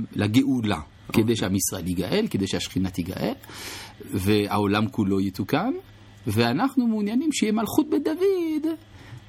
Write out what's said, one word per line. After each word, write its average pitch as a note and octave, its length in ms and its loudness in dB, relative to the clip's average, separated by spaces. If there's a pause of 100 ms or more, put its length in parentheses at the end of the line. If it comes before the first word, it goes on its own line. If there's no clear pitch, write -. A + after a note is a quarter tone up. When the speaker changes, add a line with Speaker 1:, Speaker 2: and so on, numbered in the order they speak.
(160)
Speaker 1:
לגאולה, G#2+ 640 2 (280)
Speaker 2:
אוקיי. - 160 4
Speaker 1:
כדי A2+ 120 4
שעם G2 200 0
ישראל F#2+ 320 -2
ייגאל, A#2+ 420 0
כדי G3 180 0
שהשכינה F3+ 420 -2
תיגאל, - 440 -4 (800)
והעולם G#2 800 2
כולו G2 320 0
יתוקן, C3+ 500 0 (560)
ואנחנו B2 600 2
מעוניינים A3 460 0
שיהיה G#3+ 180 0
מלכות A3 380 0
בית D4+ 140 0
דוד E4 680 0 (580)